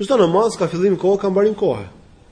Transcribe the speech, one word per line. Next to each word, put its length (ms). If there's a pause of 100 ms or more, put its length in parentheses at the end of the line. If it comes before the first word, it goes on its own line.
çdo 180
namaz 400
ka 80
fillim 320
kohë, 220
ka 100
mbarim 240
kohë. 300 (460)